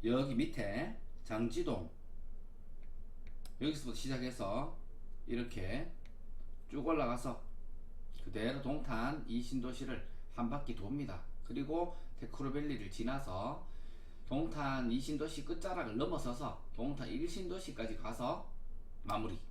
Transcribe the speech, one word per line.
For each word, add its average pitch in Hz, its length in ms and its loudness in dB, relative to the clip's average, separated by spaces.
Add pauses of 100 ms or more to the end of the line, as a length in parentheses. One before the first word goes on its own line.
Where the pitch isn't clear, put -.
여기 131 280 6
밑에 117 640 2 (280)
장지동, 110 640 2 (1700)
여기서부터 139 320 0
시작해서 127 800 0 (520)
이렇게 117 640 0 (800)
쭉 139 180 0
올라가서 131 560 2 (800)
그대로 127 380 0
동탄 135 680 2
이 233 140 2
신도시를 - 680 0 (260)
한 120 160 2
바퀴 139 240 0
돕니다. 104 480 0 (220)
그리고 143 540 2 (240)
데크로밸리를 135 680 0
지나서 - 760 0 (600)
동탄 139 640 2
이 123 80 4
신도시 151 440 0
끝자락을 180 540 0
넘어서서 123 680 0 (120)
동탄 139 340 0
일 160 200 0
신도시까지 185 680 -2
가서 - 520 0 (540)
마무리. 107 340 2 (140)